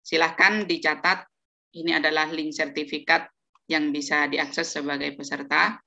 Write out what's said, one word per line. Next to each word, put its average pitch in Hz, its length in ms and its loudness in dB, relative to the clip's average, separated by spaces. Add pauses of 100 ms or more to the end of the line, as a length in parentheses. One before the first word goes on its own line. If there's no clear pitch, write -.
Silahkan 180 640 2
dicatat, 170 640 0 (480)
ini 165 160 -2
adalah 156 380 2
link 156 260 -4
sertifikat 151 720 0 (400)
yang 151 240 2
bisa 147 380 0
diakses 151 400 -2
sebagai 143 420 -4
peserta. 143 640 0 (100)